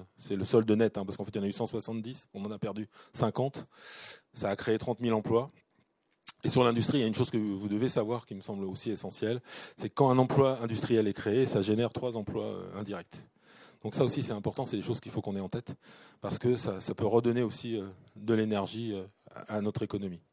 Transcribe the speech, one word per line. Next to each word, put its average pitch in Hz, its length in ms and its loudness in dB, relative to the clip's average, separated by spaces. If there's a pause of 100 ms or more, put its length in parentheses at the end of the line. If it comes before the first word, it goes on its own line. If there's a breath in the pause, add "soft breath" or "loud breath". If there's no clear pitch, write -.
(180)
C'est - 180 -4
le 95 80 0
solde 110 260 6
net, 107 280 4
hein, 98 80 -4
parce 98 100 -8
qu'en 104 80 -6
fait, - 100 -12
il 107 40 -2
y - 20 -2
en 98 40 -2
a 101 40 0
eu 101 40 -4
cent 113 140 -4
soixante-dix, 113 680 -8
on 101 100 -8
en 107 60 -6
a 104 80 -10
perdu 104 300 -6 (260 loud breath)
cinquante. - 520 -2 (680 loud breath)
Ça 101 160 -2
a 101 60 0
créé 110 200 0
trente 117 240 -2
mille 117 140 2
emplois. 113 360 2 (920)
Et - 80 2
sur 127 120 6
l'industrie, 120 360 4
il - 20 4
y 117 40 4
a - 20 4
une 110 80 2
chose 120 160 0
que 117 80 0
vous 104 300 -2
devez 107 200 2
savoir 113 380 -2
qui 104 80 -12
me 95 80 -12
semble 98 220 -6
aussi 95 260 -6
essentielle, 107 500 -4 (380 loud breath)
c'est - 100 -6
que - 60 -12
quand 135 160 6
un 127 80 6
emploi 131 440 6
industriel 110 460 2
est 98 60 0
créé, 123 320 2
ça 110 160 2
génère 107 280 2
trois 120 280 -4
emplois, 104 260 -4
euh, 92 340 -8
indirects. 101 500 -10 (540 loud breath)
Donc 107 120 -6
ça 143 100 4
aussi, 123 180 0
c'est 120 120 -4
important, 104 320 -4
c'est - 100 -4
des 95 60 -2
choses 110 180 -2
qu'il 107 100 -14
faut 110 120 -6
qu'on 98 140 -4
ait 98 40 -4
en 92 80 -6
tête, 117 260 -8 (460 loud breath)
parce 95 180 -4
que 123 180 2
ça, 98 260 -4
ça 104 120 -4
peut 107 120 0
redonner 117 360 4
aussi, 113 340 -4
euh, 98 100 -6 (300)
de 107 180 2
l'énergie, 110 580 0
euh, 95 120 -6 (300)
à, 107 220 -8
à 104 60 0
notre 104 200 -2
économie. 98 380 -6 (120)